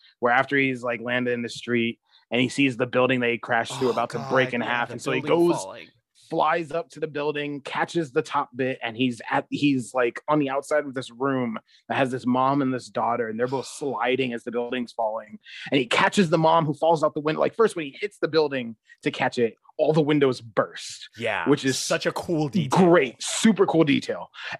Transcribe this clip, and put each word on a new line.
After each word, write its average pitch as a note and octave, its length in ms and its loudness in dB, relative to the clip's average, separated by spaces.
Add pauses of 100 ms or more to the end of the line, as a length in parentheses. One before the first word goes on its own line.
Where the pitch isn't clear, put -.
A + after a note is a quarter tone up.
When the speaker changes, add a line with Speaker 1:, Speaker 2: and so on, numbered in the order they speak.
(200)
Speaker 1:
where A#2+ 120 2
after C3+ 240 2
he's, C3 260 0
like, A#2+ 180 -4
landed B2 320 -2
in A#2+ 100 -4
the A#2 60 -6
street A#2 500 -2 (320)
and A#2+ 100 2
he B2+ 80 2
sees C3+ 280 0
the B2 100 -2
building B2+ 340 2
that A#2+ 100 0
he A#2 80 -2
crashed A#2 400 -2
through C3 100 0
Speaker 2:
Oh, A#2 40 0
Speaker 1:
about A#2 180 -2
to A#2 200 -8
break C3 200 2
Speaker 2:
God, - 60 -8
Speaker 1:
in A#2+ 40 -2
Speaker 2:
yeah, A2+ 80 -4
Speaker 1:
half, A#2+ 200 -2
Speaker 2:
the A#2+ 40 -12
Speaker 1:
and A#2 100 -12
so C#3 100 -6
he C3 80 -2
Speaker 2:
building D#3+ 280 2
Speaker 1:
goes, D#3 80 0
Speaker 2:
falling. F#2+ 320 -12 (420)
Speaker 1:
flies D#3+ 420 0
up E3 180 -4
to D#3 100 -12
the D#3+ 60 -4
building, D3 560 -4
catches E3 500 -4
the D3+ 100 2
top C#3+ 340 -4
bit, C3 260 -2
and A2+ 140 -6
he's B2 240 0 (100)
at, C#3 200 0
he's, C#3 440 0
like, B2 340 0
on D3+ 100 4
the C#3+ 120 0
outside C#3+ 340 -2
of C3+ 100 -10
this B2+ 160 -8
room A#2+ 480 -2 (300)
that A#2 80 -2
has C3 140 2
this A#2+ 160 -6
mom C3 360 2
and C3 100 0
this A#2+ 160 -6
daughter, A#2 400 -2
and A2 100 -8
they're B2 80 0
both B2+ 200 -4
Speaker 2:
<sighs> - 120 -14
Speaker 1:
sliding B2+ 540 -2
as A#2 120 -8
the B2 60 -8
building's A#2+ 420 -4
falling. G#2+ 460 -6 (320)
And C#3 80 4
he B2+ 80 0
catches D#3 440 2
the E3+ 80 4
mom D#3+ 280 4
who D3+ 80 0
falls D#3+ 300 2
out D3+ 100 2
the D#3 60 -2
window. D3+ 200 -2
Like, C#3 140 2
first, A3 220 2
when E3 100 -4
he C#3 140 -14
hits G3+ 180 -8
the E3 100 0
building C#3 480 0 (260)
to D3+ 80 0
catch C3 280 -2
it, A#2 180 2 (200)
all - 160 2
the D#3+ 80 4
windows C#3 400 4
burst, - 680 -6 (100)
Speaker 2:
Yeah, G#2+ 300 -2
Speaker 1:
which C#3 160 4
is C3 120 2
Speaker 2:
such - 300 -2
a E3 60 -2
cool D#3 360 -2
detail. C#3 380 0
Speaker 1:
great, D#3+ 340 4
super G3+ 460 2
cool D#3+ 160 4
detail. B2+ 480 0 (280)